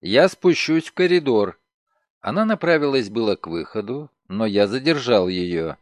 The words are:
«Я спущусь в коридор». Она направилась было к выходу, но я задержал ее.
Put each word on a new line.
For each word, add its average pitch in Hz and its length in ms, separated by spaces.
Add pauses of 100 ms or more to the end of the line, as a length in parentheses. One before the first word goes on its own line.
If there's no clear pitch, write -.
«Я 117 260
спущусь 160 600
в - 40
коридор». 139 640 (640)
Она 185 240
направилась 151 640
было 107 280
к - 100
выходу, 104 640 (180)
но 104 160
я 104 220
задержал 123 640
ее. 87 540